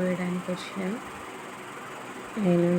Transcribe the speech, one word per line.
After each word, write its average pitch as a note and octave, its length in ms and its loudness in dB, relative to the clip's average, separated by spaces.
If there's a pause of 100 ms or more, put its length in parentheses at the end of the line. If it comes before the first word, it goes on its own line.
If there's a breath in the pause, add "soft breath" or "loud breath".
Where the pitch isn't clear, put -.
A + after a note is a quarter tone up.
వేయడానికి F3+ 520 0
వచ్చిన - 300 -4 (1600)
నేను, F3 260 8 (100)